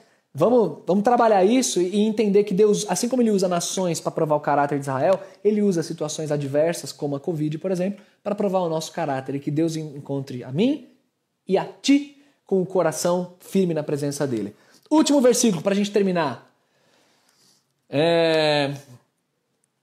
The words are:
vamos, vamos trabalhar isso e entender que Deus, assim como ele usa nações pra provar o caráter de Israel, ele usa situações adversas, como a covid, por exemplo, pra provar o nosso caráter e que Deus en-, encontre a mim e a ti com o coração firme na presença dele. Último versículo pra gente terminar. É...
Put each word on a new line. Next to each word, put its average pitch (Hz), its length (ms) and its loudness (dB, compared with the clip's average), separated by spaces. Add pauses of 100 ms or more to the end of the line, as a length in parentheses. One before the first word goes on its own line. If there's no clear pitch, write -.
(340)
vamos, 185 540 2
vamos 202 160 2
trabalhar 226 400 4
isso 240 360 2
e 185 200 0
entender 208 440 2
que 202 120 -4
Deus, 208 340 4
assim 185 180 -2
como 247 140 0
ele 226 80 4
usa 190 180 2
nações 175 520 -2
pra 160 120 -4
provar 151 260 0
o - 20 -4
caráter 143 400 0
de 139 60 -8
Israel, 147 360 0 (220)
ele 208 180 2
usa 180 220 2
situações 156 480 -8
adversas, 147 600 -2
como 143 240 -6
a 135 40 -8
covid, 151 400 -4
por 190 100 -6
exemplo, 190 320 -4 (220)
pra 202 100 -6
provar 196 280 -2
o 170 80 -2
nosso 160 240 -6
caráter 139 420 -4
e 139 40 -6
que 151 120 -6
Deus 160 240 -2
en-, 156 220 -10
encontre 135 460 -8
a 131 80 -14
mim 247 360 0 (600)
e 185 80 0
a 175 100 0
ti - 580 -2 (200)
com 190 160 -2
o 175 60 -2
coração 180 760 -2
firme 180 360 0
na 147 80 -2
presença 143 420 -4
dele. 107 300 -6 (340)
Último 302 320 4
versículo 226 400 2
pra 196 140 -2
gente 202 160 -2
terminar. 180 600 -2 (1400)
É... 156 880 2 (1080)